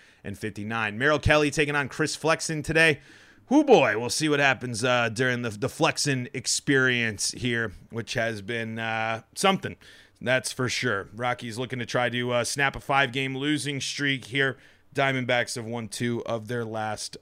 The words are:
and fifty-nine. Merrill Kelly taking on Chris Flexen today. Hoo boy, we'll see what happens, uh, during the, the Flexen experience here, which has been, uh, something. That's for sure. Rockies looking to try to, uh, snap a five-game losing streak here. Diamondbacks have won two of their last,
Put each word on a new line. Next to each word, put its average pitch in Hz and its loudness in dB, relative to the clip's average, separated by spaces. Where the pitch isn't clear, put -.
and 98 -8
fifty-nine. 107 -4
Merrill 143 4
Kelly 151 4
taking 147 0
on 143 -2
Chris - -2
Flexen 156 0
today. 160 4
Hoo 294 6
boy, 139 8
we'll 120 -2
see 156 0
what 143 4
happens, 123 2
uh, 123 4
during 120 0
the, 120 -4
the 104 -4
Flexen 135 0
experience 123 0
here, 117 -2
which 110 -8
has 113 -2
been, 113 -6
uh, 113 -4
something. 190 0
That's 131 0
for 127 -2
sure. 101 -2
Rockies 120 -6
looking 123 -6
to 120 -6
try 123 0
to, 123 -2
uh, 120 2
snap 139 -2
a 120 -10
five-game 135 0
losing 143 -4
streak 135 -4
here. 135 0
Diamondbacks 127 0
have 113 -8
won 117 -8
two 120 -2
of 110 -4
their 120 -4
last, 110 -6